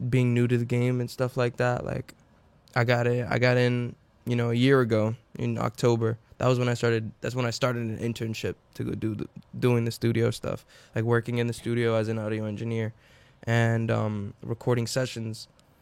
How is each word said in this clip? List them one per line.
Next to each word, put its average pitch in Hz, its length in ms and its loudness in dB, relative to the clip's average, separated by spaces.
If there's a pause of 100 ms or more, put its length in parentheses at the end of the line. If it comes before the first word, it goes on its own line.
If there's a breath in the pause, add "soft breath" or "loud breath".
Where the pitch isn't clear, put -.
being 123 240 4
new 120 140 4
to 123 100 2
the 117 80 -2
game 123 360 0
and 120 100 -6
stuff 127 260 -4
like 123 200 0
that. 123 280 0
Like, - 280 -6 (600)
I 120 100 4
got 120 220 4
it, 120 220 0
I 123 100 2
got 123 180 6
in, 123 360 2 (320)
you 120 120 0
know, 120 140 0
a - 20 0
year 131 260 6
ago 113 360 2 (220)
in 117 200 -2
October. 117 600 0 (200)
That 123 100 0
was 127 120 2
when 123 100 0
I 120 60 0
started, 113 440 0
that's 120 160 -6
when 127 100 -2
I 117 40 -2
started 120 320 -2
an 113 160 -6
internship 110 580 -6 (200)
to - 100 -8
go - 60 -4
do 107 240 -4
the, - 120 -8 (320)
doing 120 240 2
the 117 80 -4
studio 117 400 0
stuff, - 340 -8 (300 soft breath)
like, 113 80 0
working 117 360 0
in 117 80 0
the 120 60 -4
studio 117 420 0
as 110 120 0
an 113 120 -4
audio 107 260 -4
engineer 110 480 -4 (500 soft breath)
and, 117 480 2
um, 107 420 -2 (100)
recording 120 440 -2
sessions. 113 640 -6 (320)